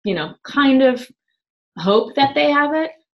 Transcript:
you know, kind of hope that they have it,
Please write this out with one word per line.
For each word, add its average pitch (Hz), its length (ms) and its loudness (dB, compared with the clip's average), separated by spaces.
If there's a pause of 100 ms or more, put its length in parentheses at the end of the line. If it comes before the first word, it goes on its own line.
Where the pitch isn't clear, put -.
you 196 120 -4
know, 156 180 -8 (100)
kind 269 380 2
of 247 260 0 (720)
hope 196 380 0
that 277 180 0
they 294 160 0
have 294 240 0
it, 320 180 -4 (240)